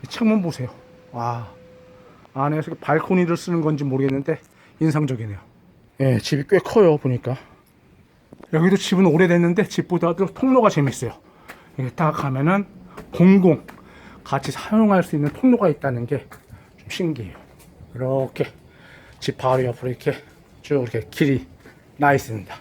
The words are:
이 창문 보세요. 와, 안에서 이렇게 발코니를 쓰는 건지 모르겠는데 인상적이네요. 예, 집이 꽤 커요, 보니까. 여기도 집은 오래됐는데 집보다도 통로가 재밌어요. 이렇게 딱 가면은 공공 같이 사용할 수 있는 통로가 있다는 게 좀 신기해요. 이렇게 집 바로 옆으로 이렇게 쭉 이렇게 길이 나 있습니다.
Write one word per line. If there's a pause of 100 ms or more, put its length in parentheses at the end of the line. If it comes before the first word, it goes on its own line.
이
창문
보세요. (420)
와, (840)
안에서
이렇게
발코니를
쓰는
건지
모르겠는데 (400)
인상적이네요. (640)
예,
집이
꽤
커요,
보니까. (1160)
여기도
집은
오래됐는데
집보다도
통로가
재밌어요. (640)
이렇게
딱
가면은 (460)
공공 (600)
같이
사용할
수
있는
통로가
있다는
게 (520)
좀
신기해요. (580)
이렇게 (720)
집
바로
옆으로
이렇게 (480)
쭉
이렇게
길이 (500)
나
있습니다.